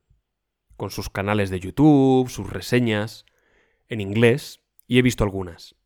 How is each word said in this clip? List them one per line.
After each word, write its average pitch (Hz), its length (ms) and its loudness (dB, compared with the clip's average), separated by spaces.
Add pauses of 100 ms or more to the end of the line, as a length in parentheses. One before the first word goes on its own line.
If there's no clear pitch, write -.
(760)
con 101 140 -10
sus - 180 -10
canales 101 420 -4
de 92 100 -6
YouTube, 131 680 4
sus 98 220 -12
reseñas, 110 760 -2 (640)
en 117 120 -8
inglés, 113 600 0 (260)
y 123 120 0
he 127 40 6
visto 120 220 0
algunas. 95 600 -8